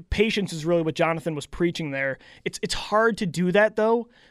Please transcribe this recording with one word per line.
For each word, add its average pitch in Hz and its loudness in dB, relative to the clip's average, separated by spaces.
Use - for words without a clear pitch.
patience 208 0
is 156 -8
really 170 2
what 160 -2
Jonathan 165 0
was 143 -8
preaching 170 -2
there. 135 -4
It's, - -8
it's - -4
hard 220 0
to 208 -2
do 175 0
that, 214 4
though, 226 2